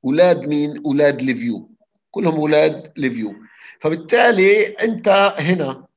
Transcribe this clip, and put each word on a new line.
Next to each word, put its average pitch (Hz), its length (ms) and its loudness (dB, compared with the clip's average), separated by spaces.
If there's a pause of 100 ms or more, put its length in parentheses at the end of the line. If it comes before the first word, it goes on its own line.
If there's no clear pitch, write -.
أولاد 160 340 4
مين؟ 147 480 -4
أولاد 143 340 2
الفيو. 120 500 -6 (400)
كلهم 170 240 -2
أولاد 151 640 0
الفيو. 113 360 -6 (460)
فبالتالي 202 840 2
أنت 202 720 0
هنا 147 460 -4 (120)